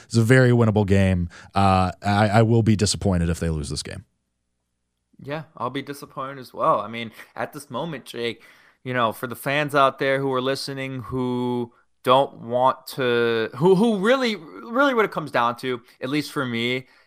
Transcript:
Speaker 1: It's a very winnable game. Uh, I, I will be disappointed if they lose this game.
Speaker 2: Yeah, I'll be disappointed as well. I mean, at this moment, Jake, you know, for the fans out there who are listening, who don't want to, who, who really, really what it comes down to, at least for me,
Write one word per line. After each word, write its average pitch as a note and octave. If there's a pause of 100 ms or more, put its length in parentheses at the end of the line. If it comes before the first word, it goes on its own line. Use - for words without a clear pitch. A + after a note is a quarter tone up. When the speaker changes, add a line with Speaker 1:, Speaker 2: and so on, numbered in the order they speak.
Speaker 1:
It's -
a A#2
very B2+
winnable G#2+
game. F#2+ (260)
Uh, F#2+
I, G#2
I G#2
will A2+
be G#2+
disappointed F2+
if E2
they E2
lose D#2
this D2
game. - (1200)
Speaker 2:
Yeah, C#3+ (120)
I'll A#2+
be C#3
disappointed C#3
as B2
well. B2
I G#2
mean, A#2 (220)
at -
this D3
moment, C3+
Jake, A#2 (400)
you B2+
know, A#2
for -
the A#2
fans C#3+
out C#3
there C3+
who C#3
are B2+
listening, C3+
who B2 (320)
don't C3
want B2
to, A#2
who, F3
who G#3
really, A#3
really A3+
what A3
it -
comes D3+
down A#2+
to, B2+ (200)
at B2+
least D3
for C#3
me, A#2+ (280)